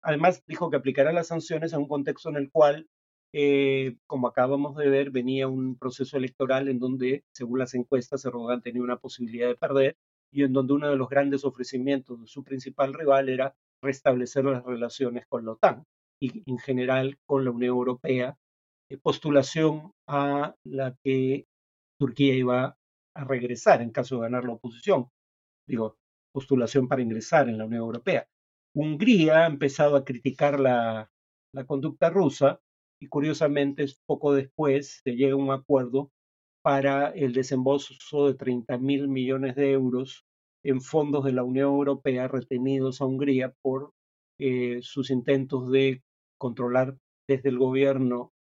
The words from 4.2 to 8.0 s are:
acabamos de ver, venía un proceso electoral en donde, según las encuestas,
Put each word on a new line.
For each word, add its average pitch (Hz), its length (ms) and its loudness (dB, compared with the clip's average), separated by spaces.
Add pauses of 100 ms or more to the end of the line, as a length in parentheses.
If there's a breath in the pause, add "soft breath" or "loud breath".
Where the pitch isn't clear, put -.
acabamos 139 480 0
de 147 140 2
ver, 139 200 4
venía 131 380 -2
un 131 300 -4
proceso 127 400 -6
electoral 131 500 -2
en 127 120 -2
donde, 127 440 -2 (120)
según 123 240 -4
las 123 140 -4
encuestas, 127 500 -2